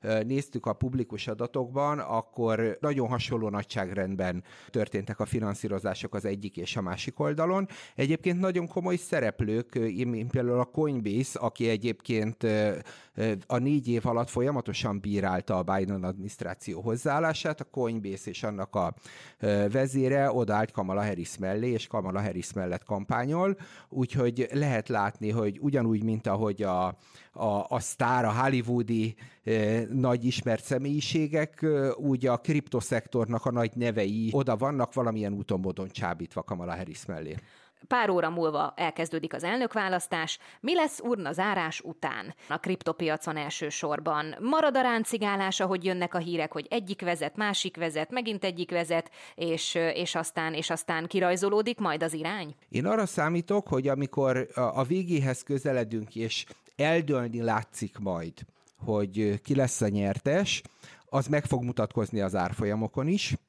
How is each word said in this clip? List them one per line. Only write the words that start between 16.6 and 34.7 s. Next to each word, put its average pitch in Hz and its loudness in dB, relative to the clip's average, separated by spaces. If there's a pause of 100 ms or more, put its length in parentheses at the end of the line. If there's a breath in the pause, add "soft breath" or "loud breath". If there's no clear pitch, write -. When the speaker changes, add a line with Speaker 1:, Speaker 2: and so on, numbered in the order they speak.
Speaker 1:
hozzáállását, 151 0
a - -8
Coinbase 110 -4
és - -8
annak 104 -4
a, 87 2 (460 loud breath)
ö, 104 4
vezére 135 4
odaállt 110 2
Kamala 101 0
Harris 87 -4
mellé, 101 0
és 113 -2
Kamala 95 -2
Harris 90 -4
mellett 90 -2
kampányol, 139 0 (320 loud breath)
úgyhogy 123 0
lehet 135 0
látni, 107 0
hogy 104 0
ugyanúgy, 117 2
mint 110 0
ahogy 104 0
a, 92 2 (460 loud breath)
a, 101 0
a 123 0
sztár, 123 2
a 110 2
hollywoodi, 117 2 (280 loud breath)
ö, 110 4
nagy 123 2
ismert 123 0
személyiségek, 147 0
ö, 143 4
úgy 131 0
a 123 4
kriptoszektornak 120 0
a 127 2
nagy 120 2
nevei 110 0
oda 123 2
vannak 131 0